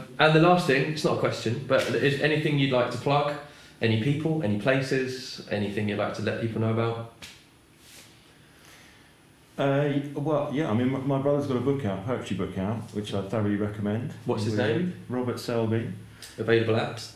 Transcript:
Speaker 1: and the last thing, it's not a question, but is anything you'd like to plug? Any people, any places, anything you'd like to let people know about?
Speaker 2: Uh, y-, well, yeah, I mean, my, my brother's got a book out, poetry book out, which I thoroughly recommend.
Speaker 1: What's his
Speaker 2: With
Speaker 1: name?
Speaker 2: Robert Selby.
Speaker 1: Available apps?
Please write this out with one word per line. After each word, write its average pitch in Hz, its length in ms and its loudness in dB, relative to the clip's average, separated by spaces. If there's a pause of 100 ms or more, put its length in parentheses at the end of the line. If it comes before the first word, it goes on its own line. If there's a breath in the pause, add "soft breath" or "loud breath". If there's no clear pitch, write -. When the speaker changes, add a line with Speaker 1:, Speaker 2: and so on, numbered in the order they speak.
(180)
Speaker 1:
and 156 160 8
the 156 60 8
last 175 260 6
thing, 147 260 2
it's - 120 -4
not 120 120 2
a - 40 -4
question, 123 460 -2
but 131 220 2
is 139 320 2
anything 151 380 2
you'd 139 140 2
like 123 180 2
to 123 80 -6
plug? 143 340 2 (480 loud breath)
Any 110 220 2
people, 156 400 0
any 101 180 0
places, 135 920 -2
anything 101 380 -2
you'd 101 100 -2
like 95 160 -2
to - 80 -6
let 104 180 -2
people 110 200 -2
know 110 120 0
about? 113 400 -2 (2500 loud breath)
Speaker 2:
Uh, 139 300 2
y-, 139 140 0 (120)
well, 147 380 0
yeah, 147 180 0
I 107 40 2
mean, 127 160 2
my, 139 80 -2
my 135 240 0
brother's 143 240 2
got 123 100 0
a 117 40 0
book 135 240 0
out, 95 220 -2
poetry 107 300 -4
book 90 220 -4
out, 104 200 -2 (140)
which 104 220 -6
I 98 80 -2
thoroughly 104 340 0
recommend. 104 560 -4 (140)
Speaker 1:
What's 113 180 -2
his 107 120 -2
Speaker 2:
With 120 100 2
Speaker 1:
name? 175 280 0 (140)
Speaker 2:
Robert 123 320 -4
Selby. 113 500 0 (480 loud breath)
Speaker 1:
Available 110 360 4
apps? - 420 -2